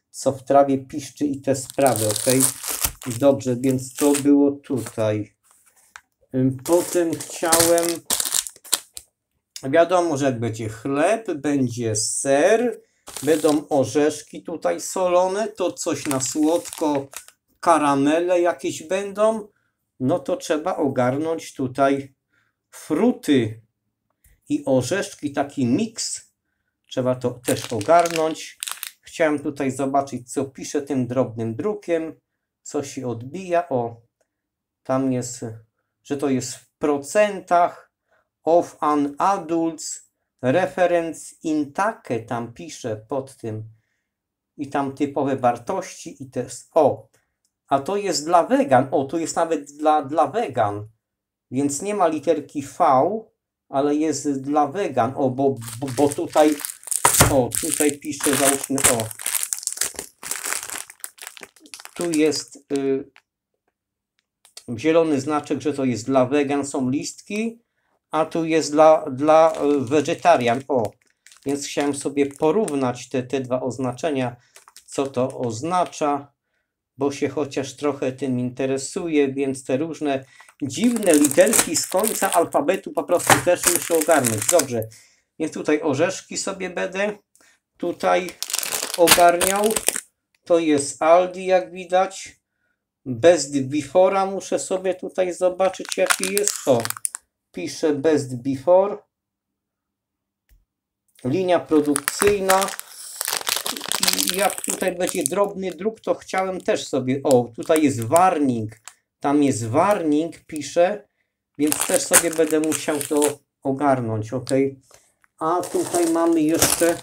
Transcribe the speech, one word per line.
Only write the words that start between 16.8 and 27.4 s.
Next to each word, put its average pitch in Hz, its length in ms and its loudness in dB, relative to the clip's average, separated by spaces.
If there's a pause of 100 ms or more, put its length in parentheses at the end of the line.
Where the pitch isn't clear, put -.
karamele 156 800 2
jakieś 170 420 -2
będą, 202 640 -2 (520)
no 139 200 0
to 175 180 -4
trzeba 170 380 -2
ogarnąć 143 800 -2
tutaj 139 600 -2 (540)
fruty 151 920 0 (880)
i 147 160 -2
orzeszki, 139 680 -2
taki 143 320 -4
miks, - 680 -2 (540)
trzeba 127 280 -2
to 127 160 -4
też - 420 -6